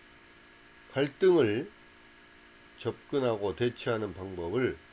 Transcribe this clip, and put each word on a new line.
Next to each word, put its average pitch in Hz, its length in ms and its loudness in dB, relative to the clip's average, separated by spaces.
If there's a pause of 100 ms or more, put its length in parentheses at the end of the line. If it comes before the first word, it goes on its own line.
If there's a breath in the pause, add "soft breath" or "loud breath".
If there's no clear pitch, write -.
(920)
갈등을 143 760 4 (1120)
접근하고 113 760 -2
대처하는 113 580 -2
방법을, 92 640 -4 (160)